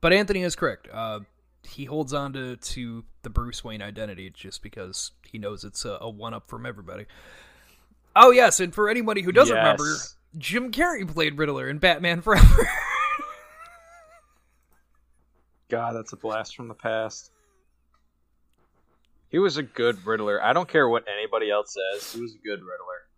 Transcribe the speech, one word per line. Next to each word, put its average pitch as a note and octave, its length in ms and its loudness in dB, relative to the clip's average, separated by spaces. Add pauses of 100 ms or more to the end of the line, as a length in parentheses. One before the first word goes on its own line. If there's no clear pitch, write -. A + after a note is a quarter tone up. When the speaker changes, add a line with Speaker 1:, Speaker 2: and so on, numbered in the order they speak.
Speaker 1:
but E3 120 4
Anthony G3 280 0
is F3 140 -4
correct. A#2+ 360 -6
Uh, A2 280 -10 (440)
he - 220 -16
holds C#3+ 300 -8
on C#3 180 -6
to, B2+ 240 -10
to A#2 480 -12 (160)
the - 80 -14
Bruce A#2 340 -6
Wayne A2 200 -12
identity G2+ 480 -12
just - 320 -18
because F#2+ 480 -14 (120)
he - 140 -18
knows G#2 260 -10
it's G#2 220 -12
a, G2+ 160 -10
a A2+ 80 -12
one-up A2+ 400 -14
from A#2+ 160 -14
everybody. G#2 400 -16 (1080)
Oh, A#3+ 160 12
yes, B3 280 6
and F3+ 140 -4
for G#3 160 0
anybody A3 320 -4
who F3+ 100 -4
doesn't A#3 240 6
remember, A2 320 2
Speaker 2:
Yes. - 280 -8 (220)
Speaker 1:
Jim A3+ 340 -6
Carrey C#4 420 -2
played D3+ 240 -2
Riddler C#3+ 320 -4
in D3 80 -6
Batman F3 440 2
Forever. G#3+ 460 10
<laughs> - 40 -4 (3000)
Speaker 2:
God, A#2 260 -4
that's A2+ 180 -12
a G#2+ 40 -20
blast A2 380 -8
from A#2+ 140 -16
the A2 40 -16
past. A2 580 -8 (2000)
He D#3+ 100 -2
was F3+ 180 0
a D3+ 60 -6
good A#2 420 -4
Riddler. G#2+ 380 -2
I A2 100 2
don't E3+ 160 0
care D3 200 4
what A#2 180 -2
anybody G#2+ 440 -4
else G#2 240 -2 (180)
says. G2+ 200 -12
He A#2 80 -10
was A2+ 120 -12
a G#2+ 40 -20
good G2+ 220 -10
Riddler. F2+ 480 -16 (100)